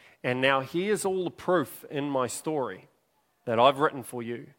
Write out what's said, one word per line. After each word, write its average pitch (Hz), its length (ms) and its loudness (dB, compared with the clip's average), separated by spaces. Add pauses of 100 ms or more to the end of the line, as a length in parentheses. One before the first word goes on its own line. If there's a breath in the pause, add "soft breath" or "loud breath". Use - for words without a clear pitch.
(240 soft breath)
And 127 160 0
now 135 200 4
here's 180 440 -2
all 190 200 -2
the 165 60 -4
proof - 600 -2
in 143 180 -4
my 131 200 0
story 127 600 -6 (560)
that 113 160 2
I've 135 180 8
written 147 240 0
for 120 200 -10
you, 120 260 -10 (100)